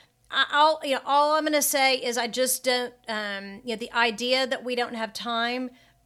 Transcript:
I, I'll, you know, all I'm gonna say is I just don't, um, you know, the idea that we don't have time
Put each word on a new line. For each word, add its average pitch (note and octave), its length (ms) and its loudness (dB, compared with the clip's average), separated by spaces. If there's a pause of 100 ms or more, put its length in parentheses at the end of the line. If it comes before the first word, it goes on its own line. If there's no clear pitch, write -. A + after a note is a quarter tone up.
(300)
I, C4 200 2
I'll, D4+ 320 6
you C#4 120 0
know, A#3+ 100 -2
all D4 320 4
I'm D4+ 80 2
gonna D4+ 180 2
say C4+ 340 2
is A#3+ 220 -4
I A#3+ 80 0
just B3+ 380 -2
don't, B3 280 0 (160)
um, G3+ 560 -6
you A#3 100 -4
know, - 20 -6
the A#3 160 -8
idea A#3+ 540 0
that B3 180 -4
we B3 100 -4
don't A#3+ 200 -2
have A3+ 180 -6
time A#3+ 580 -4 (360)